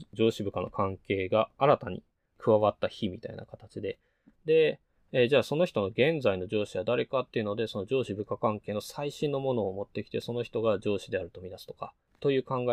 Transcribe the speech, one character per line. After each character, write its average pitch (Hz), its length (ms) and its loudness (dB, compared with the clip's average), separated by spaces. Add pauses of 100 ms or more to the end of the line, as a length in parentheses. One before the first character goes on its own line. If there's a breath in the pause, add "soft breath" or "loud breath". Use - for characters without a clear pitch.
(120)
上 113 200 4
司 - 100 -8
部 98 80 -4
下 90 100 -4
の 92 100 -4
関 98 260 -2
係 95 320 -2
が 107 280 2
新 139 220 4
た 120 100 -10
に 92 140 -8 (360)
加 - 120 2
わ 104 220 6
っ - 40 -20
た 95 120 -2
日 - 200 -4
み 92 120 -8
た - 120 -12
い 101 40 -14
な 104 100 -14
形 - 340 -14
で。 98 200 -6 (440 soft breath)
で、 156 360 4 (320)
え 127 120 4
ー、 120 40 4
じ 139 80 6
ゃ 127 40 8
あ - 40 4
そ - 100 -4
の 170 120 2
人 - 140 -4
の 101 60 2
現 139 340 2
在 107 160 2
の 90 120 -6
上 104 180 0
司 - 120 -8
は 110 60 -4
誰 123 220 0
か 131 140 -2
っ 127 80 -8
て - 100 -6
い 113 40 0
う - 20 -4
の 101 100 -2
で、 113 140 -2
そ - 100 -8
の 95 80 -6
上 131 160 0
司 110 120 -6
部 104 100 -6
下 104 140 -6
関 107 200 0
係 104 140 -8
の 104 80 -4
最 143 320 -8
新 151 180 -4
の 139 80 -2
も 135 160 -2
の 104 140 -2
を 95 40 -4
持 98 120 -8
っ - 40 -10
て - 140 -8
き - 80 -20
て、 110 100 -4
そ - 120 -8
の 120 100 -4
人 110 200 -4
が 107 180 2
上 104 180 0
司 - 140 -10
で 98 60 -2
あ 90 40 -4
る 85 80 -10
と 90 100 -18
み 90 100 -12
な - 80 -14
す - 80 -20
と - 80 -14
か、 - 200 -12 (240)
と 143 140 0
い 135 60 2
う 127 40 0
考 127 300 -4